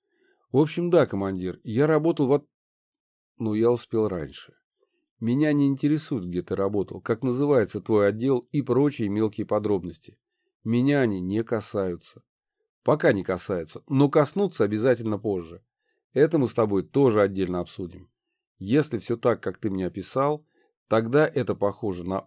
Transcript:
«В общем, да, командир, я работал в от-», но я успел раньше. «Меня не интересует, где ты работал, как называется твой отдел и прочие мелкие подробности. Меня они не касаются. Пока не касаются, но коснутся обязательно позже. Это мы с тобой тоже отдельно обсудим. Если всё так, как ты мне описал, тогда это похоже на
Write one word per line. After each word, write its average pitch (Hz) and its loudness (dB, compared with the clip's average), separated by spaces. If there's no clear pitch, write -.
«В - 0
общем, 160 0
да, 170 6
командир, 95 -4
я 120 0
работал 156 2
в 131 4
от-», 143 0
но 110 -4
я 113 4
успел 113 0
раньше. 80 -8
«Меня 135 0
не 143 2
интересует, 143 -2
где 87 -4
ты - -6
работал, 98 -2
как 110 -4
называется 127 0
твой 104 4
отдел 120 0
и 143 0
прочие 123 0
мелкие 104 -2
подробности. 101 -2
Меня 127 2
они 104 0
не 98 -2
касаются. 98 -6
Пока 151 4
не 98 0
касаются, 90 -6
но 139 4
коснутся 156 0
обязательно 110 0
позже. 90 -6
Это 156 4
мы 127 2
с - -8
тобой 101 0
тоже 127 4
отдельно 95 0
обсудим. 87 -12
Если 123 0
всё 117 -4
так, 117 0
как 95 -6
ты 107 -6
мне 95 -4
описал, 135 -4
тогда 117 2
это 113 -4
похоже 98 -4
на 95 -4